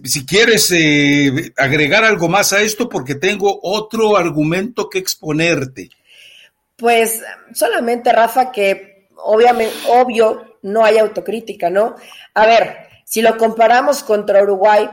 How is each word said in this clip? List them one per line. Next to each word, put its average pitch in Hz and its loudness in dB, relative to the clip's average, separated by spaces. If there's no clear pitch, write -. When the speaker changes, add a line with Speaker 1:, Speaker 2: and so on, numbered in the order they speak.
Speaker 1:
si 127 -6
quieres, 220 2
eh, 143 0
agregar 151 0
algo 180 0
más 190 0
a 196 2
esto, 220 -4
porque 135 -8
tengo 190 -2
otro 214 -2
argumento 170 -2
que - -6
exponerte. 156 -4
Speaker 2:
Pues 233 0
solamente, 240 -2
Rafa, 233 2
que - -4
obviamente, 226 2
obvio, 226 0
no 208 0
hay 214 4
autocrítica, 208 -4
¿no? 208 0
A 214 4
ver, 220 4
si - -4
lo 226 2
comparamos 233 2
contra 202 2
Uruguay, 208 2